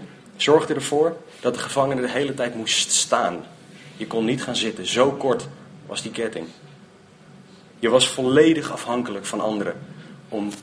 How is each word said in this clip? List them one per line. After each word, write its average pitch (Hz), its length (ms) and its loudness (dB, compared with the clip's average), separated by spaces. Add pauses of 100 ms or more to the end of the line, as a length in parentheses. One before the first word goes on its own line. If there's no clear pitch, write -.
(360)
zorgde 156 380 4
ervoor 151 420 0 (240)
dat 123 140 0
de - 60 -6
gevangene 135 400 0
de 123 100 -2
hele 135 240 -2
tijd 120 200 -4
moest - 380 -2
staan. 87 520 0 (520)
Je 110 100 -8
kon 113 180 0
niet 123 180 0
gaan 120 140 -6
zitten, 101 300 -4
zo 127 240 4
kort - 380 0 (380)
was - 160 -8
die 110 100 -8
ketting. 110 340 -6 (1300)
Je 117 100 0
was 127 200 6
volledig 147 640 4
afhankelijk 120 540 -4
van 104 140 -4
anderen 104 400 -2 (480)
om 104 220 -4 (120)